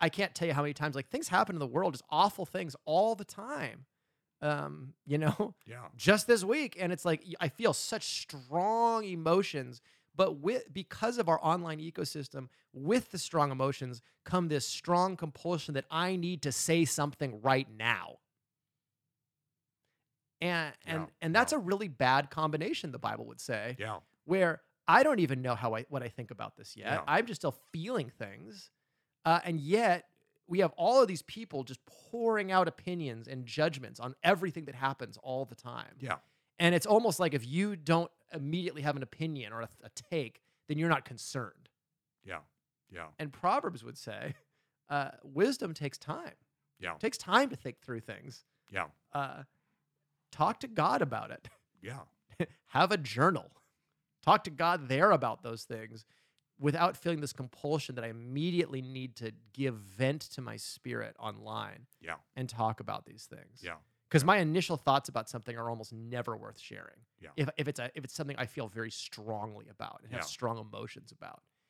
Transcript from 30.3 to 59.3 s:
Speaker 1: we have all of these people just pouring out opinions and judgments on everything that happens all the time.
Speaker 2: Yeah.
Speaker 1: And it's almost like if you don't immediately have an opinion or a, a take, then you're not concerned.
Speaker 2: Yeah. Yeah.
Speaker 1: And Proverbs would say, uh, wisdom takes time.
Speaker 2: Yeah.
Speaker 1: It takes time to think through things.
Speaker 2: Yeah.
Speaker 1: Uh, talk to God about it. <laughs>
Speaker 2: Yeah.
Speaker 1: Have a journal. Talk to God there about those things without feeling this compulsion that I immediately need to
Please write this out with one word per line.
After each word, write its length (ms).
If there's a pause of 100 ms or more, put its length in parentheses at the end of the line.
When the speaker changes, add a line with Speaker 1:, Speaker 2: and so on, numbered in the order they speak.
Speaker 1:
we 120
have 180
all 240
of 60
these 160
people 400
just 220
pouring 640
out 160
opinions 600
and 180
judgments 540
on 240
everything 420
that 100
happens 420
all 260
the 120
time. 440
Speaker 2:
Yeah. 200 (400)
Speaker 1:
And 140
it's 120
almost 340
like 140
if 120
you 300
don't 360 (200)
immediately 520
have 120
an 80
opinion 480
or 100
a, 80 (140)
a 60
take, 520 (260)
then 100
you're 120
not 140
concerned. 640 (540)
Speaker 2:
Yeah. 160 (500)
Yeah. 180 (120)
Speaker 1:
And 140
Proverbs 500
would 140
say, 380 (540)
uh, 220 (120)
wisdom 500
takes 240
time. 380 (440)
Speaker 2:
Yeah. 140
Speaker 1:
It 80
takes 160
time 320
to 80
think 240
through 200
things. 440 (260)
Speaker 2:
Yeah. 140 (260)
Speaker 1:
Uh, 320 (880)
talk 300
to 60
God 340
about 300
it. 220
<laughs> 40 (240)
Speaker 2:
Yeah. 180 (680)
Speaker 1:
Have 240
a 60
journal. 540 (720)
Talk 220
to 40
God 400
there 220
about 320
those 200
things 420 (540)
without 380
feeling 240
this 120
compulsion 640
that 80
I 40
immediately 720
need 360
to 140 (220)